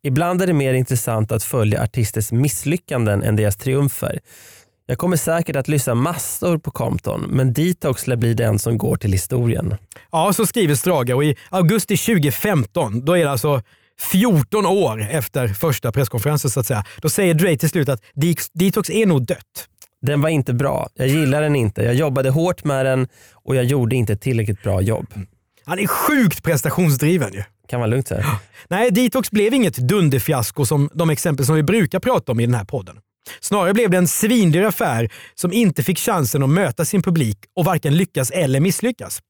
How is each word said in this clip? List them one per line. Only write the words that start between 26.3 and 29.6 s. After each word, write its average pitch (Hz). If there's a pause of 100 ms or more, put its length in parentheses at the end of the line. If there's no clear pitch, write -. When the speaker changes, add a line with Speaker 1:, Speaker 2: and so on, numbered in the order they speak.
Speaker 2:
prestationsdriven 151
ju. 98 (240)
Speaker 1:
Kan 123
man 113
lugnt 127
säga. -
Speaker 2:
<gasps> -
Nej, 220
Detox 247
blev 208
inget 240